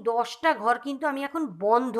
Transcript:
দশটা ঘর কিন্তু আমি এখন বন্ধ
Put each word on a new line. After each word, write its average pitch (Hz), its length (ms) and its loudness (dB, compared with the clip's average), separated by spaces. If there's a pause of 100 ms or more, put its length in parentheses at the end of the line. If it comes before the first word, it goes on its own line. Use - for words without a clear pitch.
দশটা 233 520 0
ঘর 226 240 2
কিন্তু 277 280 -6
আমি 277 180 -2
এখন 320 180 -4 (160)
বন্ধ 226 420 2